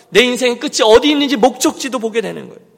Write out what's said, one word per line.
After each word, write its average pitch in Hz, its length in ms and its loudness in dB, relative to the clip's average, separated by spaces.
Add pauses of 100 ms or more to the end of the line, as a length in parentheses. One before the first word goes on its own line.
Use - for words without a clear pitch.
내 190 120 4
인생의 247 380 -2
끝이 - 240 -6
어디 240 260 4
있는지 285 280 0
목적지도 254 600 -2
보게 220 220 -6
되는 160 260 -10
거예요. - 140 -20 (160)